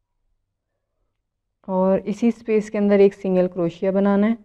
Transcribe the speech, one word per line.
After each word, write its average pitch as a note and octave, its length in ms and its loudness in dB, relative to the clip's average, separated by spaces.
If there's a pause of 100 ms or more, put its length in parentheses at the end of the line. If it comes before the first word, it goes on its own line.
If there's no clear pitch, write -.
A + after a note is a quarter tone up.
(1700)
और F#3+ 300 0 (100)
इसी A3 240 -2
स्पेस G#3+ 380 -4
के G#3+ 80 -8
अंदर G3+ 220 2
एक G3+ 140 4
सिंगल F#3 340 -2
क्रोशिया F3+ 440 -4
बनाना G3+ 340 2
है A3+ 80 0 (100)